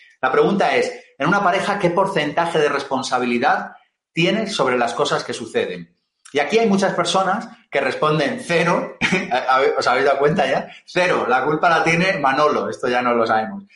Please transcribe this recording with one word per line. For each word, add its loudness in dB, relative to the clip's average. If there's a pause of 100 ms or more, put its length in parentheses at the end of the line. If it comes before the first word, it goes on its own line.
(220)
La 0
pregunta 2
es, 0 (240)
en -2
una 2
pareja, 0
¿qué 2
porcentaje 0
de 4
responsabilidad -2 (420)
tienes 0
sobre 0
las 0
cosas -2
que -8
suceden? -6 (380)
Y 0
aquí 0
hay 4
muchas 2
personas -2 (200)
que 0
responden 0
cero, -2 (160)
<laughs> -4
a, 2
a, 2 (160)
¿os -2
habéis 2
dado 2
cuenta 2
ya? -2 (160)
Cero, 0
la 2
culpa 2
la 2
tiene 0
Manolo, 2
esto -4
ya 2
no 2
lo 2
sabemos. -2 (100)